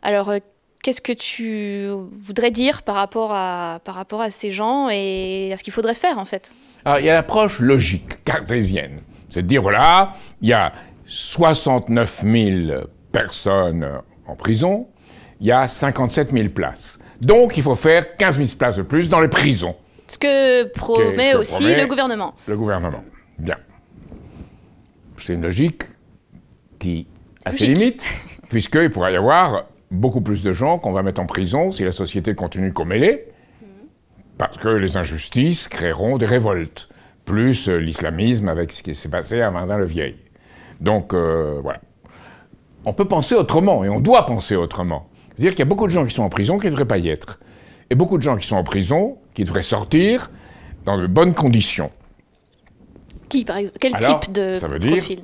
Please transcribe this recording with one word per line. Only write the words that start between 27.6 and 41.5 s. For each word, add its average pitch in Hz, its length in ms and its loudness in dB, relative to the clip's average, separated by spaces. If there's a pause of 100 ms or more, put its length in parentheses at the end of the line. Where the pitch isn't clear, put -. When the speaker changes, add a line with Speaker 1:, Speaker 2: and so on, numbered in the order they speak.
Speaker 1:
Logique. 139 100 4
Speaker 2:
limites, 240 280 0 (200)
<laughs> - 240 -20
puisqu'il 151 400 2
pourrait 92 220 0
y 90 60 2
avoir 131 480 2 (260)
beaucoup 113 300 0
plus 101 220 -2
de 95 100 0
gens 143 260 0
qu'on 107 140 -4
va 95 100 0
mettre 98 160 -2
en 90 60 -2
prison 123 480 -2
si 104 100 -4
la 92 80 0
société 95 440 -4
continue 92 360 -4
comme 85 220 -4
elle 117 100 2
est, 247 240 2 (340)
Speaker 1:
Mhm. 208 60 -20 (680)
Speaker 2:
parce - 200 -6
que 110 120 -4
les 95 260 0
injustices 95 720 -2
créeront 87 500 -2
des 117 80 0
révoltes, 104 600 -2 (380)
plus, 120 420 0
euh, 90 100 2
l'islamisme 85 680 -2
avec 82 240 -2
ce - 100 -12
qui 76 140 -10
s'est - 140 -12
passé 87 320 -4
à 110 80 2
Vendin-le-Vieil. 87 640 -4 (640)
Donc, 101 340 0
euh, 80 480 0